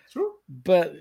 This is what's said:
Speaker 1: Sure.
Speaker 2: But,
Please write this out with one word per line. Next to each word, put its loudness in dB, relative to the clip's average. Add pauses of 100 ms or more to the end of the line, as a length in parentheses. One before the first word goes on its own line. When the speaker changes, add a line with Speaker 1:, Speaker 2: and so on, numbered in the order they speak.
(120)
Speaker 1:
Sure. -6 (320)
Speaker 2:
But, 2